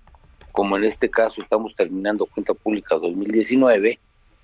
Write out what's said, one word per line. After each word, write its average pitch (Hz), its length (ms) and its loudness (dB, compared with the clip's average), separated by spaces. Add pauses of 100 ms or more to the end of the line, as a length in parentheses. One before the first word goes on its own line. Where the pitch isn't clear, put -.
(520)
como 98 240 0
en 101 80 0
este 110 260 0
caso 110 320 0
estamos 110 320 -2
terminando 98 520 -2
cuenta 101 280 -4
pública 104 400 -4
dos 87 220 -2
mil 101 160 -4
diecinueve 113 640 2 (460)